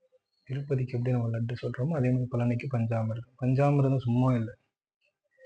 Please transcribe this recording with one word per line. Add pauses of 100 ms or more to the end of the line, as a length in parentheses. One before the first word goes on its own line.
(500)
திருப்பதிக்கு
எப்படி
நம்ம
லட்டு
சொல்றோமோ,
அதே
மாதிரி
பழனிக்கு
பஞ்சாமிர்தம்.
பஞ்சாமிர்தம்
சும்மா
இல்லை, (920)